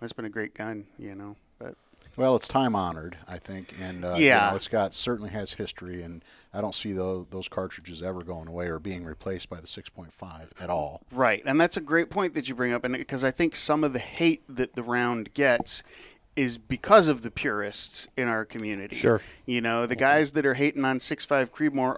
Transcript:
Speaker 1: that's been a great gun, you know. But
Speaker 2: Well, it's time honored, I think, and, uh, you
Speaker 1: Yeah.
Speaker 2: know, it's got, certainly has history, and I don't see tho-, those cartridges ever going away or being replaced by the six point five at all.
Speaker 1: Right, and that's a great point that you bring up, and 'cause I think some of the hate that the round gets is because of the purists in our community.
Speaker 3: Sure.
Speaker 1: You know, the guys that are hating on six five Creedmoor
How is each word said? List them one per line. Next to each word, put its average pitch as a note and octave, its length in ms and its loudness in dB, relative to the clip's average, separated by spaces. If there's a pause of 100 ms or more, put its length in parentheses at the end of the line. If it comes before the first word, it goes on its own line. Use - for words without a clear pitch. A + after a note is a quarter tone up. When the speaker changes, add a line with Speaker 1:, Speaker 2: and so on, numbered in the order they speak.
Speaker 1:
that's A#2 140 -10
been A#2 100 -10
a G#2+ 60 -6
great G#2+ 240 -6
gun, G#2+ 320 -8 (120)
you G#2 160 -14
know. G2+ 220 -14 (220)
But - 180 -14 (420)
Speaker 2:
Well, C3 180 6
it's - 120 0
time C3 260 2
honored, F2 440 -4 (100)
I F#2 100 -12
think, F#2+ 420 -14
and, F#2 240 -10
uh, F2 120 -2
you D3+ 100 8
Speaker 1:
Yeah. A2 240 8
Speaker 2:
know, G2 60 0
it's F#2+ 120 -4
got, G2+ 260 0
certainly G#2 360 -4
has G2 240 -6
history, F2+ 480 -10
and E2 220 -14 (280)
I G2+ 80 -6
don't G#2 140 -4
see G#2 180 -4
tho-, F#2 380 -4
those F#2 180 -10
cartridges F2 540 -8
ever F2+ 200 -6
going E2 260 -10
away F2 180 -6
or D#2+ 140 -4
being F2+ 240 -8
replaced E2+ 440 -8
by E2+ 120 -14
the D#2+ 80 -18
six - 200 -14
point E2 240 -18
five E2 480 -18
at F2+ 80 -10
all. D#2+ 340 -4 (100)
Speaker 1:
Right, B2 340 2
and C3+ 140 4
that's E3+ 160 4
a F#3+ 40 -2
great D#3+ 300 0
point F#3 240 -2
that C3 140 -4
you C3+ 60 -6
bring B2 180 0
up, A#2+ 120 -2
and C3 220 -2
'cause B2+ 180 -4
I C3 60 6
think E3 260 0
some D#3 280 2
of C#3+ 80 2
the B2+ 80 0
hate E3 480 2
that B2+ 260 -2
the B2 80 -4
round A#2+ 520 0
gets B2+ 480 2 (520)
is B2+ 220 0
because D#3+ 520 6
of C3 120 2
the A2+ 100 -8
purists - 840 -4
in B2+ 100 0
our A2+ 200 0
community. G#2+ 500 -8
Speaker 3:
Sure. A2 240 4 (240)
Speaker 1:
You A#2+ 160 0
know, A#2 240 0
the B2 100 0
guys C#3 380 4
that C#3+ 140 2
are C3+ 80 4
hating C#3+ 280 2
on C3 160 2
six - 280 -4
five C3 260 2
Creedmoor C#3 460 2